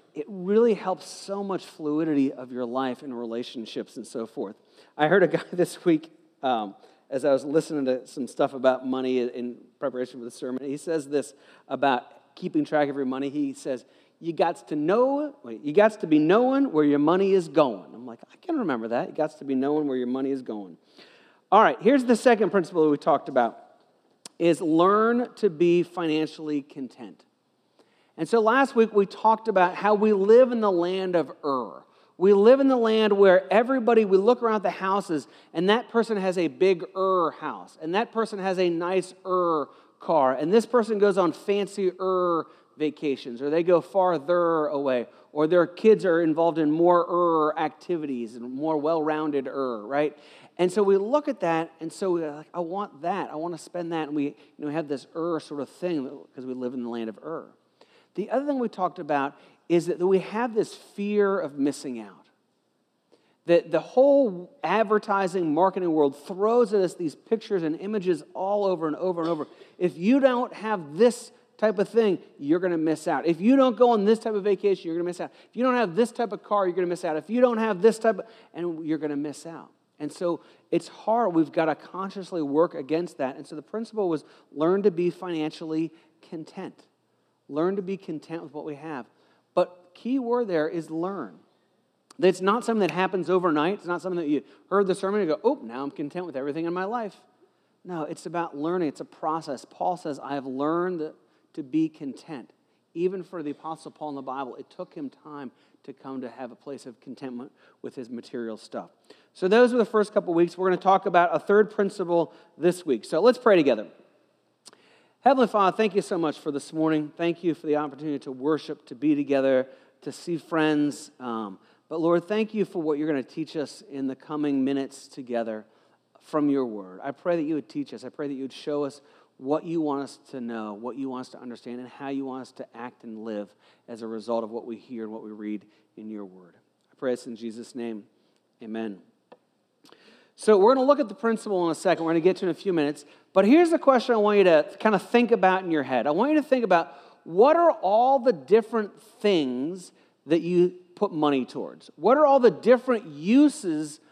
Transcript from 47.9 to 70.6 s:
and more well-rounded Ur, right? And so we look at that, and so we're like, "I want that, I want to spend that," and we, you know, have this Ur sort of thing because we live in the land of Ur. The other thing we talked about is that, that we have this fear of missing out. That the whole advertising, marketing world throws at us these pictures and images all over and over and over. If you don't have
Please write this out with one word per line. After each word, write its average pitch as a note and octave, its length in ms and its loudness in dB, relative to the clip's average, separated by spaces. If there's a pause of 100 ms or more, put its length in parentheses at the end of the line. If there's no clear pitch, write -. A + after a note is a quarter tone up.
and A#2+ 140 -12
more D3+ 280 -4
well-rounded D3+ 720 -2
Ur, B2+ 380 -6
right? C#3+ 320 -2 (400)
And F3 140 0
so G#3 120 0
we G3 120 4
look B3 320 0
at C4+ 140 -6
that, E3 400 -2
and D#3+ 100 -10
so F#3+ 200 -4
we're E3 200 -4
like, D3+ 220 -16
"I F3 80 -6
want E3+ 400 -8
that, E3+ 280 -6
I D3 60 -14
want E3 200 -8
to D3+ 60 -14
spend E3+ 300 -10
that," D#3 160 -6
and D3 80 -6
we, D3 80 0 (340)
you C#3 80 -14
know, D3 40 -6
have D#3 180 -6
this C#3 260 -8
Ur E3 280 -4
sort C#3+ 180 -12
of B2+ 80 -8
thing D#3 420 -6 (220)
because B2+ 140 -14
we B2+ 80 -8
live B2+ 200 -6
in B2+ 80 -8
the A#2+ 80 -6
land A#2 200 -6
of G2+ 120 -14
Ur. D3 260 -12 (640)
The G3+ 180 -6
other C4+ 140 0
thing C#4+ 140 -2
we A#3 100 -2
talked F#3 300 -6
about C#3+ 360 -2 (320)
is E3 200 2
that, D#3+ 120 -4
that F3+ 80 0
we F#3+ 120 4
have A3 340 -6
this G#3 200 -2
fear G3+ 640 -2
of D3 180 -8
missing C3+ 420 -4
out. G2+ 280 -18 (1200)
That E3 240 4
the D#3+ 80 2
whole B3 840 2
advertising, G3 920 0
marketing F3+ 380 2
world C#3+ 240 2 (100)
throws G#3+ 480 0
at G3+ 80 4
us F3 120 0
these E3 220 -8
pictures G#3 480 -4
and D#3+ 160 -4
images F#3 440 -2 (100)
all G3+ 320 -2
over E3+ 220 -2
and D3+ 80 -4
over F3 260 -4
and E3 80 -2
over. D#3 180 -4 (300)
If F3 200 -2
you A3+ 220 4
don't B3+ 340 0
have F3+ 440 -6